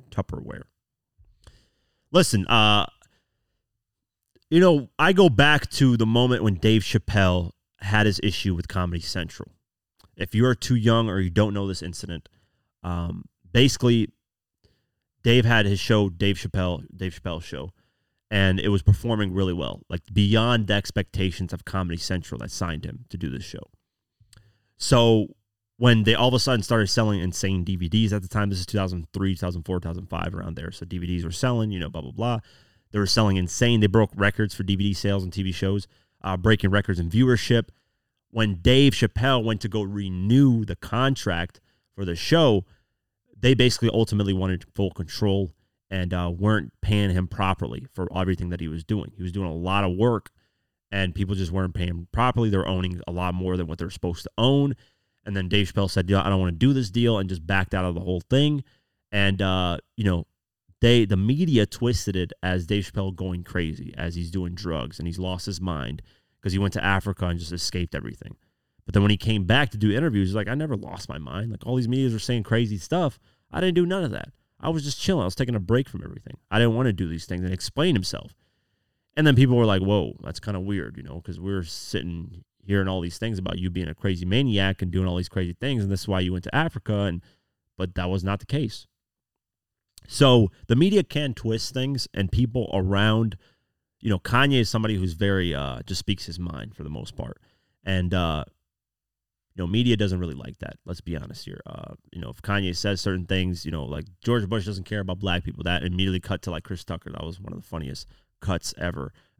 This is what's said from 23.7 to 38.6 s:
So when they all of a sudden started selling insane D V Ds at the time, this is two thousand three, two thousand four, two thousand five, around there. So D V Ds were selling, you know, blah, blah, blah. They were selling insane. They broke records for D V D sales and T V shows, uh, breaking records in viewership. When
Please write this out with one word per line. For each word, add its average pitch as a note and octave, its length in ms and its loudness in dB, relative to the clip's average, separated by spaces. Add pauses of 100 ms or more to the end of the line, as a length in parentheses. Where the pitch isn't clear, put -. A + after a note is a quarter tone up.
So A#2 580 4 (420)
when A#2 260 6
they A2 100 6
all A#2+ 140 2
of B2+ 60 2
a B2+ 60 4
sudden A#2+ 220 2
started A2 260 2
selling G#2+ 320 2
insane F#2 440 -2
D F#2+ 120 -4
V F2 140 -2
Ds G#2+ 240 2
at G#2 80 -2
the F#2 60 -10
time, G#2 220 -2
this F#2+ 100 -4
is F2+ 60 -8
two - 120 -4
thousand F2+ 340 -4
three, F#2+ 220 -2
two E2+ 60 -8
thousand F2+ 240 -4
four, F2+ 160 -2
two E2+ 80 -8
thousand F2+ 200 -8
five, F2 280 -6
around F2+ 200 -8
there. E2 160 -12
So - 140 -14
D F#2 140 -8
V F2 80 -6
Ds F2 180 -2
were D#2+ 60 -6
selling, A2+ 400 -2
you F#2+ 80 -6
know, D#2+ 100 -6
blah, D#2+ 120 -10
blah, C#2 100 -12
blah. A2+ 280 -4 (520)
They G#2 80 -2
were G2+ 80 2
selling G2+ 300 4
insane. A2+ 420 2
They G#2+ 80 6
broke G#2 280 4
records G2+ 380 0
for - 100 -6
D G2 120 -2
V F#2+ 140 -2
D G2 40 0
sales G2 300 -2
and F2+ 100 -8
T G2 80 -6
V F#2+ 100 -4
shows, G2 360 -4 (340)
uh, F#2+ 160 -4
breaking G2+ 320 4
records G2 300 0
in E2+ 100 0
viewership. A#2 600 2 (600)
When A2 320 0